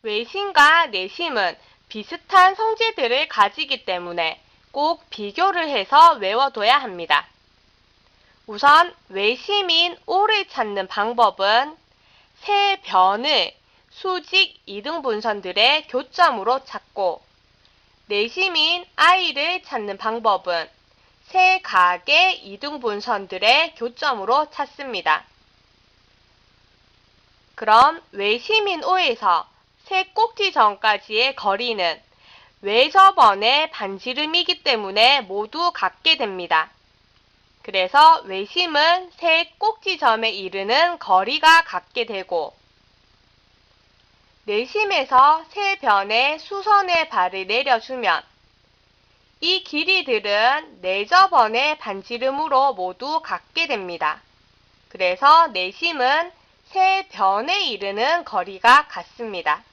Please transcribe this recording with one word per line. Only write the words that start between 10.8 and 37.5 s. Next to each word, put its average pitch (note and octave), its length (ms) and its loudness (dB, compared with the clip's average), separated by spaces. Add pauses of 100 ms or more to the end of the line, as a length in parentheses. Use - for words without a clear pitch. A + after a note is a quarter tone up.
방법은 A3+ 880 0 (680)
세 G4+ 420 0
변을 G3 680 0 (360)
수직 F#4 760 -4
이등분선들의 A3 1200 -2
교점으로 C4 760 -2
찾고 F#3+ 580 -6 (840)
내심인 E4 800 -2 (100)
I를 E4+ 680 0
찾는 G#3 340 -8
방법은 G3 720 -2 (580)
세 F#4 340 2
각의 C#4 840 0
이등분선들의 A3+ 1300 -4
교점으로 B3 760 -4
찾습니다. A3 720 -4 (2250)
그럼 B3 460 4 (100)
외심인 D4+ 720 -2
O에서 A#3+ 640 0 (380)
세 F#4+ 300 -4
꼭지점까지의 B3 1200 0
거리는 G#3 640 -4 (600)
외접원의 C4+ 1120 4
반지름이기 D4 920 -6
때문에 A3+ 580 2
모두 G#3+ 520 -6
같게 D#4 440 -2
됩니다. F3+ 520 -2 (920)